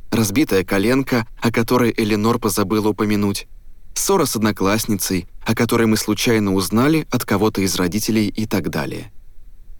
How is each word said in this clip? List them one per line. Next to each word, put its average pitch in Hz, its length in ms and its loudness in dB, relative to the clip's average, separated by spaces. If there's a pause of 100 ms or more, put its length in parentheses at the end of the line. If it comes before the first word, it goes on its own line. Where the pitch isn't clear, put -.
(100)
Разбитая 101 540 2
коленка, 120 640 0 (140)
о 117 120 0
которой 120 440 2
Эленор 110 420 2
позабыла 107 500 0
упомянуть, 104 580 0 (480)
ссора 190 300 2
с - 120 -2
одноклассницей, 101 920 0 (160)
о 117 100 0
которой 117 320 2
мы 110 100 4
случайно 107 580 2
узнали 117 560 2
от - 140 -2
кого-то 107 360 0
из 95 160 0
родителей 104 520 0
и 110 180 -4
так 98 240 -2
далее. - 420 -6 (680)